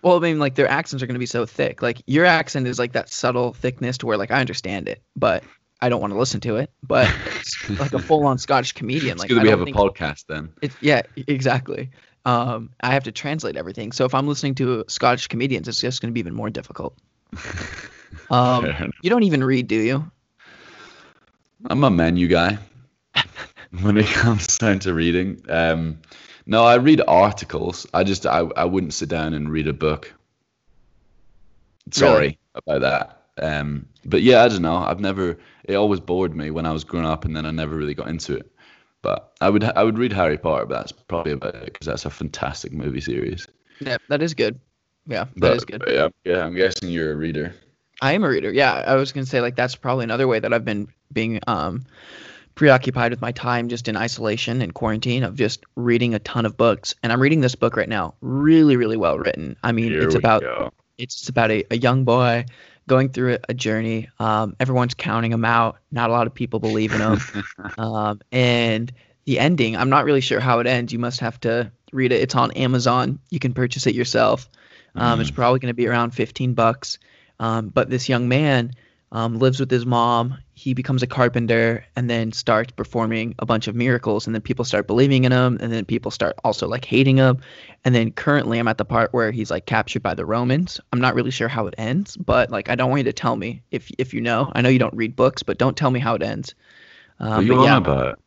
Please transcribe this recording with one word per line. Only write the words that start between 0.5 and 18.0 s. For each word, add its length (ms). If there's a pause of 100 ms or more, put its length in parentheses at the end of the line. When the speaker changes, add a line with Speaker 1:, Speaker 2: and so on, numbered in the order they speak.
Speaker 1:
their 120
accents 360
are 20
gonna 140
be 80
so 180
thick. 380
Like, 240
your 180
accent 420
is, 120
like, 140
that 200
subtle 400
thickness 460
to 80
where, 100
like, 140
I 100
understand 480
it, 140 (120)
but 280 (360)
I 100
don't 120
wanna 160
listen 240
to 140
it. 160 (100)
But 260 (380)
Speaker 2:
<laughs> 320
Speaker 1:
like, 160
a 60
full-on 400
Scottish 340
comedian, 400
Speaker 2:
It's 80
Speaker 1:
like, 80
Speaker 2:
good 80
that 40
Speaker 1:
I 20
Speaker 2:
we 80
Speaker 1:
don't 80
Speaker 2:
have 20
a 40
Speaker 1:
think 120
Speaker 2:
podcast 500
then. 220 (140)
Speaker 1:
It's, 180
yeah, 220 (120)
e-, 120
exactly. 640 (340)
Um, 460 (100)
I 120
have 100
to 80
translate 460
everything. 340
So 140
if 100
I'm 120
listening 280
to 320
Scottish 400
comedians, 400
it's 120
just 220
gonna 120
be 60
even 140
more 160
difficult. 480 (360)
Speaker 2:
<laughs> 40 (960)